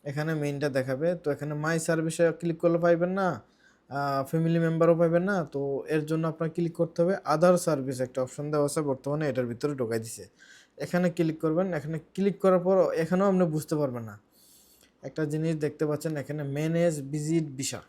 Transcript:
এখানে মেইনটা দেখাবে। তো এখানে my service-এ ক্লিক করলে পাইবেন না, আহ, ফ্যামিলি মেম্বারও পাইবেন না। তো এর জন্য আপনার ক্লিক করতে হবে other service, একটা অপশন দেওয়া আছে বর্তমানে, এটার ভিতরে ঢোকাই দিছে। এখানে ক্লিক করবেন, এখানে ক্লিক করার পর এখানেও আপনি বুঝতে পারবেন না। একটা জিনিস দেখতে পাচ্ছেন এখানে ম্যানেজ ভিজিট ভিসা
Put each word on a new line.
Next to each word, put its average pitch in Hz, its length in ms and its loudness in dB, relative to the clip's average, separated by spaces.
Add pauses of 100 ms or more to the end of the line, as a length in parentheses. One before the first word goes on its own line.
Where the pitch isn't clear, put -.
(100)
এখানে 151 220 -4 (100)
মেইনটা 143 260 -2 (100)
দেখাবে। 131 300 -2 (140)
তো - 120 -4
এখানে 151 180 -6 (120)
my 165 120 0 (120)
service-এ 160 360 2 (160)
ক্লিক 170 220 -2
করলে 170 220 4
পাইবেন 170 360 4
না, 185 100 2
আহ, 139 880 -6 (100)
ফ্যামিলি 165 360 2
মেম্বারও 165 340 4
পাইবেন 170 300 2
না। 202 60 0 (180)
তো 139 60 -4 (340)
এর 156 160 0
জন্য 160 220 0
আপনার 165 240 -4
ক্লিক 165 240 -2
করতে 165 220 -2
হবে 180 120 2 (200)
other 180 200 6 (120)
service, 135 400 -2
একটা 127 180 -8
অপশন 147 280 -8
দেওয়া 147 160 4
আছে 160 120 -2 (100)
বর্তমানে, 143 400 -2
এটার 123 200 0
ভিতরে 147 300 -4
ঢোকাই 113 240 0
দিছে। 104 200 -12 (600)
এখানে 180 220 0 (100)
ক্লিক 160 280 0
করবেন, 165 220 2 (120)
এখানে 151 180 -6 (180)
ক্লিক 196 300 0
করার 185 220 6
পর 190 100 4 (260)
এখানেও 180 280 2
আপনি 185 140 4 (100)
বুঝতে 156 260 -4
পারবেন 123 300 -4
না। 101 40 -14 (960)
একটা 156 140 -4 (100)
জিনিস 160 220 0 (100)
দেখতে 151 240 -2
পাচ্ছেন 151 240 -2 (100)
এখানে 147 200 -8 (140)
ম্যানেজ 160 380 2 (180)
ভিজিট 156 340 0 (120)
ভিসা 123 300 -6